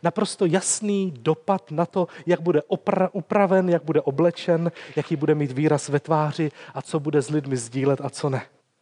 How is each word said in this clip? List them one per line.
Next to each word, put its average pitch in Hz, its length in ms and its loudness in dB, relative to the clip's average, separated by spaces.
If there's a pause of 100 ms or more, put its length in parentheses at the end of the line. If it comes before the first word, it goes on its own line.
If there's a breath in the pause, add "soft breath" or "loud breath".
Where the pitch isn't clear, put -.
naprosto 190 440 0
jasný 190 640 0
dopad 156 600 -2
na 160 160 0
to, 175 220 -2 (180 loud breath)
jak 165 140 2
bude 160 200 2
opra-, 190 520 0
upraven, 190 560 2
jak 170 160 2
bude 151 160 2
oblečen, 165 720 0 (240 loud breath)
jaký 156 200 -2
bude 147 180 2
mít 143 180 0
výraz 147 360 2
ve 143 120 0
tváři 151 500 0 (240 loud breath)
a - 80 -8
co - 180 -4
bude 147 220 2
s - 80 -4
lidmi 139 260 -2
sdílet 131 440 0
a 139 100 -6
co - 200 -4
ne. 131 160 -4 (360)